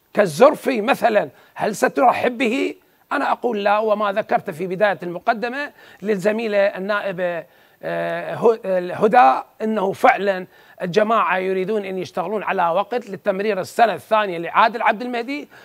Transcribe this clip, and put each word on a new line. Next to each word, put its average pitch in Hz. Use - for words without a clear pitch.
كالزرفي 214
مثلا، 214
هل 196
سترحب 247
به؟ 277
أنا 269
أقول 214
لا، 202
وما 208
ذكرت 202
في 170
بداية 190
المقدمة 233
للزميلة 208
النائبة، 190
آه، 170
هو-، 220
الهدى، 190
أنه 214
فعلا 190
الجماعة 190
يريدون 190
أن 190
يشتغلون 185
على 175
وقت 202
للتمرير 196
السنة 208
الثانية 202
لعادل 208
عبد 214
المهدي 247